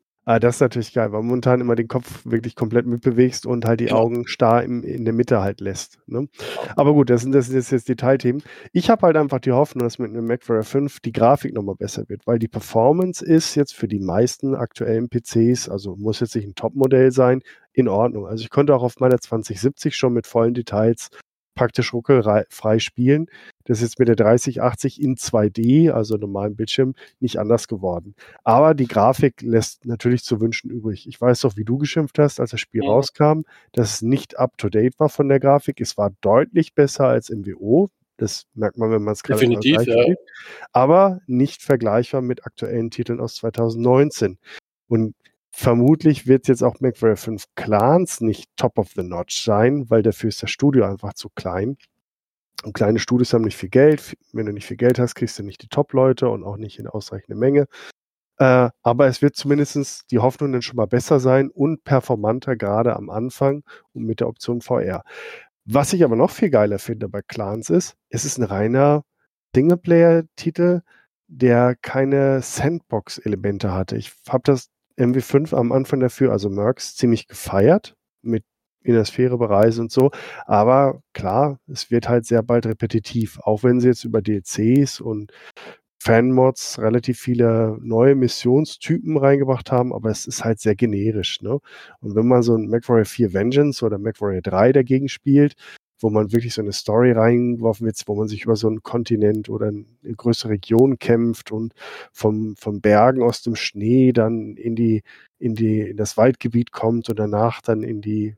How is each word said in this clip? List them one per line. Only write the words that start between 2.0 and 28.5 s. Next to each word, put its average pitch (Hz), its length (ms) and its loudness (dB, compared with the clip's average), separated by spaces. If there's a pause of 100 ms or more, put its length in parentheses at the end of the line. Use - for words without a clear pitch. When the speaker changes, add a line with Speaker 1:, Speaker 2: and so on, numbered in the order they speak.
Speaker 1:
wirklich 117 320 -4
komplett 120 300 -2
mitbewegst 123 600 0
und 120 200 -4
halt 113 160 0
die 117 60 -2
Speaker 2:
Genau. 110 100 0
Speaker 1:
Augen 120 280 0
starr 120 380 2
im, 120 180 -6
in - 220 -8
der 113 100 -2
Mitte 117 280 0
halt 98 180 -4
lässt, - 460 -10
ne? 131 320 -8
Speaker 2:
Genau. - 400 -12
Speaker 1:
Aber 143 160 4
gut, 139 160 4
das 120 140 4
sind, 135 100 -2
das 135 140 4
sind 131 80 -6
jetzt, 127 160 -2
jetzt 131 180 -2
Detailthemen. 127 520 0 (300)
Ich - 180 0
hab 226 120 4
halt 165 160 4
einfach 143 220 0
die 131 120 -2
Hoffnung, 127 320 0
dass 117 160 -4
mit 113 120 -6
einem 113 140 -6
MacWarrior 117 380 -2
fünf 139 380 -4
die 120 100 -8
Grafik 117 420 2
nochmal 98 220 -6
besser - 320 -10
wird, 104 180 -14
weil 117 140 0
die 113 80 -4
Performance 147 800 0
ist 160 300 2
jetzt 143 200 -2
für 107 140 -6
die 104 100 -4
meisten 113 560 -2
aktuellen 117 540 -4
P 123 100 -4
Cs, 117 480 0
also 98 300 -10
muss 104 240 -4
jetzt 120 160 -4
nicht 104 100 -6
ein 98 80 -18
Topmodell 131 560 2
sein, 127 300 4 (320)
in 123 160 2
Ordnung. 104 360 0
Also 113 200 -8
ich - 40 -16
konnte 143 240 4
auch 123 100 2
auf - 180 -4
meiner 127 180 4
zwanzig 107 400 -8
siebzig 135 380 -4
schon 123 160 0
mit 117 120 -2
vollen 117 280 0
Details 113 560 -2 (460)
praktisch - 380 -2
ruckelfrei 110 840 2
spielen. 139 480 0 (380)
Das 117 120 0
ist 113 60 -2
jetzt 117 160 -6
mit 127 80 4
der 117 80 6
dreißig 117 480 2
achtzig 123 360 -2
in 127 180 -2
zwei 107 320 0
D, 135 420 4
also 110 260 -2
normalen 101 380 -6
Bildschirm, 131 400 -2 (240)
nicht 123 180 -4
anders 107 300 0
geworden. 92 480 -8 (280)
Aber 143 300 6